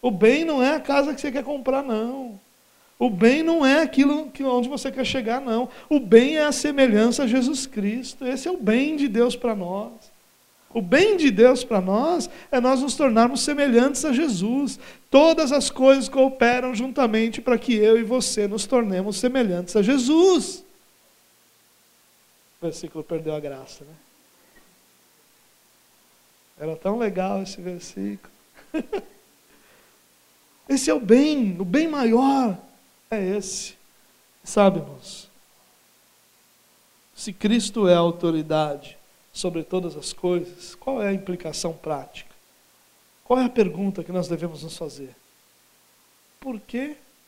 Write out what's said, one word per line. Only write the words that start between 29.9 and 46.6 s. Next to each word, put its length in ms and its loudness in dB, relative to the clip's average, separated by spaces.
Esse 200 -2
é 40 4
o 60 0
bem, 600 2
o 60 -6
bem 220 0
maior 720 0
é 140 -6
esse. 400 -12
Sabe, 360 2
irmãos? 500 -16
Se 160 -12
Cristo 560 0
é 60 8
a 60 6
autoridade 1000 -2
sobre 260 -6
todas 320 -6
as 160 -12
coisas, 640 -6
qual 260 -6
é 80 -2
a 40 -2
implicação 580 -8
prática? 640 -12
Qual 160 2
é 60 2
a 40 -2
pergunta 540 -2
que 80 -14
nós 160 -4
devemos 360 -8
nos 120 -14
fazer? 400 -16
Por 200 -12
que 360 -10